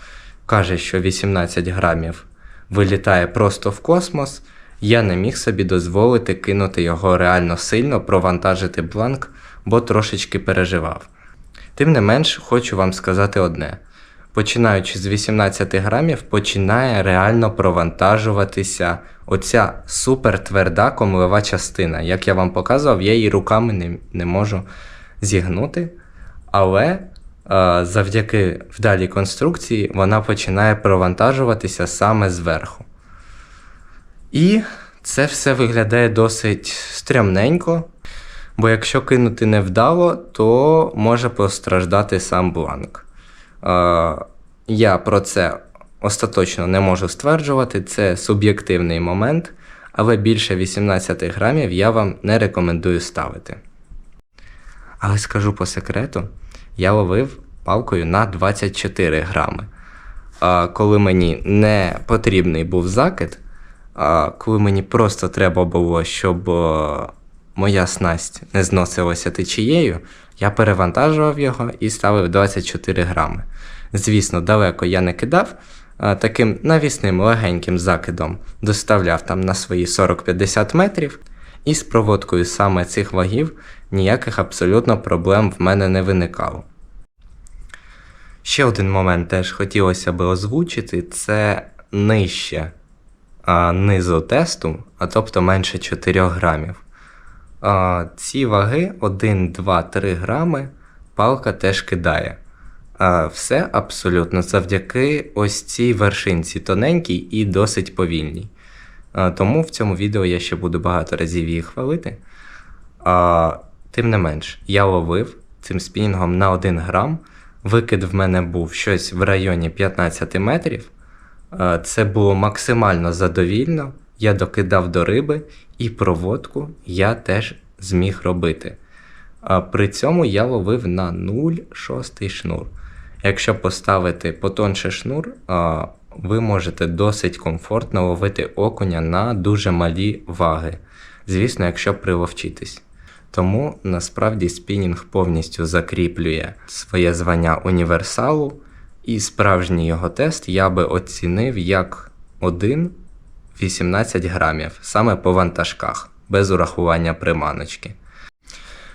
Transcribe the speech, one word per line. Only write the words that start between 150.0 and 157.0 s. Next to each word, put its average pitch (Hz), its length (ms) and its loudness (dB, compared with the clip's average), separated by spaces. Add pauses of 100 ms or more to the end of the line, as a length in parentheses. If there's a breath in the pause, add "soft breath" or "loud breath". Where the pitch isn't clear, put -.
тест 156 400 -4
я 95 220 2
би 90 140 2
оцінив 90 760 -4
як 92 520 -2 (300)
один 107 500 -2 (720)
вісімнадцять 92 640 -2
грамів, 78 580 -2
саме 107 340 2
по 92 160 2
вантажках, - 800 -2 (180)
без 98 220 2
урахування 82 640 0